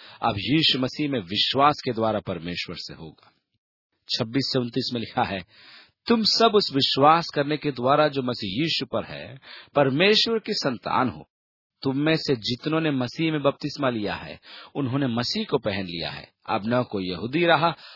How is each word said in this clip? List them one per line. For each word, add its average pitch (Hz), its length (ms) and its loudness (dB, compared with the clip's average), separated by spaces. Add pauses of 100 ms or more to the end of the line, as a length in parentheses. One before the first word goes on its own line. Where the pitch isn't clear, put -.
(220)
अब 113 160 2
यीशु 143 400 2
मसीह 139 320 -2
में 127 100 0
विश्वास 123 640 2
के 127 80 0
द्वारा 110 280 0
परमेश्वर 85 580 -6
से - 160 -12
होगा। - 380 -18 (840)
छब्बीस 123 340 -2
से 135 60 2
उनतीस 120 360 -2
में 117 60 -4
लिखा 113 220 -2
है, 92 220 -4 (600)
"तुम 233 160 4
सब 226 320 4
उस 196 200 2
विश्वास 143 600 4
करने 147 220 0
के 151 140 -2
द्वारा 135 380 4
जो 139 140 -4
मसीह 117 400 -2
यीशु 147 240 -2
पर 104 180 -4
है, 80 360 -12 (340)
परमेश्वर 185 640 4
की 214 160 -6
संतान 123 560 0
हो। 76 200 -12 (520)
तुम 135 160 0
में 156 180 4
से 147 200 0
जितनों 123 440 -2
ने 156 100 0
मसीह 139 420 -2
में 151 100 -2
बपतिस्मा 139 480 -2
लिया 101 240 -2
है, 80 260 -12 (340)
उन्होंने 139 320 0
मसीह 123 380 -2
को 147 140 0
पहन 98 280 -2
लिया 82 240 -6
है। - 220 -14 (160)
अब 104 160 -2
न 123 180 2
कोई 101 220 -4
यहूदी 110 400 -2
रहा 165 320 4 (200)